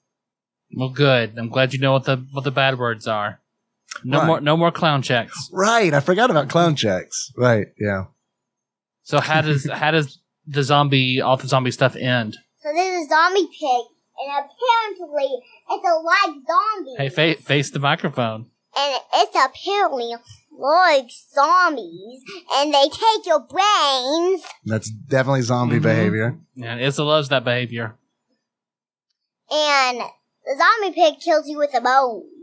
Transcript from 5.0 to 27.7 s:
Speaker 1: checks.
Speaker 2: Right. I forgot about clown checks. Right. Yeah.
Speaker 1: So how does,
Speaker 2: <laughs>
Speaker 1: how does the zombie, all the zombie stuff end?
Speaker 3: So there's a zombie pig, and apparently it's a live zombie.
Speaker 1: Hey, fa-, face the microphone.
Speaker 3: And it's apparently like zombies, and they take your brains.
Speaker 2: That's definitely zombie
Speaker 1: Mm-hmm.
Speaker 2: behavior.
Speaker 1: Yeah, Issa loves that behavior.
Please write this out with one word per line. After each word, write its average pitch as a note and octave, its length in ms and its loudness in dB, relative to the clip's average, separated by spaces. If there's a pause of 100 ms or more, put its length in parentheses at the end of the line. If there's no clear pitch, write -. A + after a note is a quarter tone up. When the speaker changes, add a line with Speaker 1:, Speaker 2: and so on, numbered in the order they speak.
Speaker 1:
checks. - 500 -4
Speaker 2:
Right. G3 420 2
I C#3+ 60 4
forgot G#3 300 2
about D3 200 2
clown E3 260 2
checks. - 600 -4
Right. A#2+ 320 2 (100)
Yeah. G2 280 -4 (1000)
Speaker 1:
So D3 160 0
how D#3 200 0
does, D3+ 300 0
Speaker 2:
<laughs> - 20 -6
Speaker 1:
how D3+ 200 -2
does D3+ 260 -2 (280)
the C#3+ 180 -2
zombie, C3+ 580 2
all C3 160 2
the C3+ 100 -8
zombie B2+ 220 0
stuff B2 260 0
end? A#2+ 400 -2 (260)
Speaker 3:
So D4+ 120 -8
there's F4+ 320 -2
a - 20 -18
zombie F4 400 2 (100)
pig, B3 260 -2 (380)
and C#4+ 220 -6
apparently F4+ 840 -2 (400)
it's G4 160 -4
a E4+ 80 4
live E4 420 0 (100)
zombie. F4+ 520 -2
Speaker 1:
Hey, C#3 100 -2
fa-, D#3+ 340 0
face C#3 280 -2
the - 80 -8
microphone. C3+ 720 -4 (260)
Speaker 3:
And C#4 240 -2 (140)
it's G#4 200 0
apparently E4 800 -2 (440)
like D4 520 2 (240)
zombies, C4 880 0 (340)
and D4 160 0
they C#4 180 4
take A4 360 0
your D#4 140 2
brains. E4 1040 0 (220)
Speaker 2:
That's G#2+ 240 -4
definitely C3 520 0
zombie A#2+ 340 0
Speaker 1:
Mm-hmm. A2+ 80 2
Speaker 2:
behavior. A2 540 0 (160)
Speaker 1:
Yeah, A#2 220 -10
Issa C#3 260 -2
loves D3 280 2
that C3 140 0
behavior. A#2+ 520 -4 (1500)